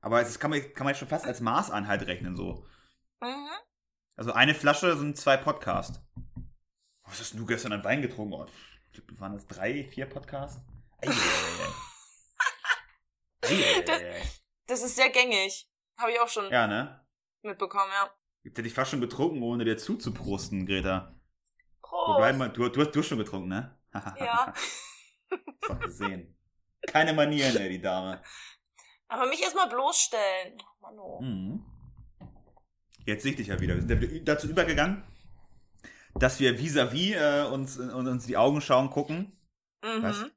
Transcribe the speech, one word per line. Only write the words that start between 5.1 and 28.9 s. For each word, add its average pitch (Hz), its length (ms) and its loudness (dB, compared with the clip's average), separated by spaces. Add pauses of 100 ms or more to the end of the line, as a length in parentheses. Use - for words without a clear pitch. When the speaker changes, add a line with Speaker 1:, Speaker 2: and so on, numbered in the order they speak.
Speaker 1:
zwei 135 220 4
Podcasts. - 600 -2 (1040)
Was - 160 -12
hast - 140 -8
du 110 120 -6
gestern 110 260 -2
an 101 100 -4
Wein 127 200 0
getrunken? 107 320 -6
Oh, 76 120 -10 (720)
waren 98 140 -10
das 101 140 -14
drei, 113 380 -4
vier 139 220 -8
Podcasts? - 540 -10 (400)
Ei, - 80 -4
ei, - 20 0
ei, - 540 0
ei. 554 80 -6
Speaker 2:
<laughs> - 1700 -6
Speaker 1:
Ei, 480 80 2
ei, - 400 4
ei, 175 300 -2
ei. - 20 -8 (440)
Speaker 2:
Das 247 160 -2
ist 247 140 -2
sehr 262 140 6
gängig. 233 600 2 (260)
Hab 233 140 0
ich 240 100 2
auch 233 80 4
schon 208 220 -4
Speaker 1:
Ja, 120 160 6
ne? 110 340 -4 (420)
Speaker 2:
mitbekommen, 196 500 0
ja. 196 180 2 (320)
Speaker 1:
Ich - 80 -16
hätte - 120 -8
dich 113 120 -6
fast 131 160 0
schon 139 100 -2
getrunken, 135 420 0
ohne 117 220 0
dir 110 140 2
zuzuprosten, 98 880 -4
Greta. 95 480 0 (680)
Speaker 2:
Prost. - 300 -2
Speaker 1:
Wir 302 80 8
bleiben 135 200 6
mal, 127 120 0
du, 120 180 2
du 135 140 2
hast, 147 100 2
du - 80 2
hast - 80 0
schon 131 100 -2
getrunken, 95 300 -4
ne? 107 300 -6 (140)
<laughs> - 260 -10
Speaker 2:
Ja. 247 340 0 (800)
Speaker 1:
Ich 381 380 -8
hab - 120 -4
gesehen. 190 560 -6 (500)
Keine 160 280 4
Manieren, 147 420 4
ey, 98 140 2
die 90 100 -4
Dame. 92 420 -2 (840)